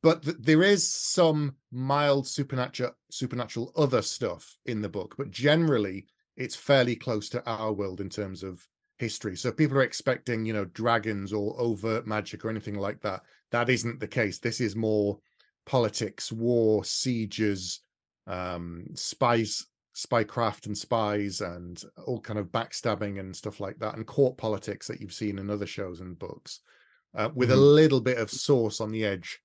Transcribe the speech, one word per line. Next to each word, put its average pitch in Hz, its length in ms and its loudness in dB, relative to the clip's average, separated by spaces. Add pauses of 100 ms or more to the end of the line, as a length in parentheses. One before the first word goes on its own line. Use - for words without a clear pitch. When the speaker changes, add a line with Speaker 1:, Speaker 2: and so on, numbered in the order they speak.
Speaker 1:
but 165 180 6
th-, 156 180 -4
there 156 220 6
is 196 260 6
some 151 680 2 (160)
mild 139 540 2
supernatu-, 127 680 -4 (160)
supernatural 123 640 -6
other 127 280 4
stuff - 520 -6 (120)
in 110 160 -2
the 98 60 -4
book, 90 280 -8
but 135 140 -6
generally 123 760 2 (320)
it's 123 180 -8
fairly 123 400 4
close 110 340 -4
to 120 200 -6
our 110 240 -2
world 95 280 -6
in 95 80 -6
terms 95 340 -8
of 92 240 -12 (320)
history. 107 360 -6
So 123 140 -4
if - 80 -8
people 139 200 4
are 135 60 6
expecting, 120 600 -2
you 110 80 -2
know, 101 120 0
dragons 104 680 0
or 104 260 -4
overt 110 460 -2
magic 107 400 -6
or 113 60 -2
anything 104 240 -8
like 101 260 -6
that, 95 220 -6 (280)
that 120 180 0
isn't 117 300 0
the 104 80 -6
case. 104 300 -2
This 120 240 -4
is 104 140 -2
more 107 420 0 (480)
politics, - 640 -2
war, 113 540 2
sieges, 104 920 -2 (480)
um, 87 680 -8
spies, 117 720 0 (300)
spycraft 113 680 -2
and 104 120 -6
spies, 104 640 -2
and 87 400 -10 (240)
all 120 140 -4
kind 107 200 -6
of 98 80 -4
backstabbing 104 720 -4
and 95 160 -10
stuff - 240 -10
like 101 200 -8
that, 107 160 -6
and 110 100 -10
court 127 320 2
politics 107 500 -6
that - 140 -10
you've 95 120 -14
seen 101 260 -6
in 98 100 -8
other 104 180 -4
shows 90 340 -10
and 90 180 -14
books, - 400 -14 (580)
uh, 107 160 0
with 123 180 4
a - 20 8
Speaker 2:
Mm-hmm. 120 100 8
Speaker 1:
little 147 380 10
bit 123 160 0
of 113 140 -2
sauce 123 500 2
on 110 100 -4
the 110 140 -2
edge 95 400 -4